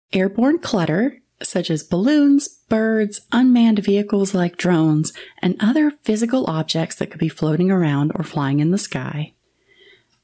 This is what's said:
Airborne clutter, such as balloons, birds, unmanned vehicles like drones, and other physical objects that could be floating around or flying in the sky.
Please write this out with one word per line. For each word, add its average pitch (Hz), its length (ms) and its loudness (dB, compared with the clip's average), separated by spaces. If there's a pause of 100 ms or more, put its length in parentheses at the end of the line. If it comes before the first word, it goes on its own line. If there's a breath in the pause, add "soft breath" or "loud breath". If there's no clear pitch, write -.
(140)
Airborne 226 460 0
clutter, 190 640 -2 (220)
such - 260 -4
as 156 140 -2
balloons, 277 640 2
birds, 220 720 -2 (140)
unmanned 233 460 4
vehicles 202 540 0
like 175 220 -2
drones, 156 560 2 (300 loud breath)
and 180 180 0
other 294 320 2
physical 233 580 -2
objects 160 460 -4
that - 160 -8
could 156 80 -18
be 160 80 0
floating 160 420 0
around 156 460 0
or 165 80 -6
flying 143 380 -2
in 160 100 2
the 190 60 0
sky. 143 560 -8 (920 soft breath)